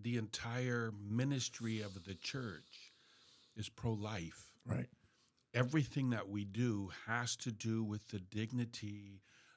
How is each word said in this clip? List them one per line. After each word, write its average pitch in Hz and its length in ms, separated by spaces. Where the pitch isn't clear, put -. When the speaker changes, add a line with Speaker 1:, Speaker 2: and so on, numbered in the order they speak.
Speaker 1:
the 120 140
entire 117 760
ministry 117 760
of 95 220
the 95 100
church - 800
is 107 120
pro-life. 104 840
Speaker 2:
Right. 127 200
Speaker 1:
Everything 131 580
that 104 180
we 104 160
do 101 460
has 117 300
to 123 160
do 113 320
with 107 240
the 107 100
dignity 104 1000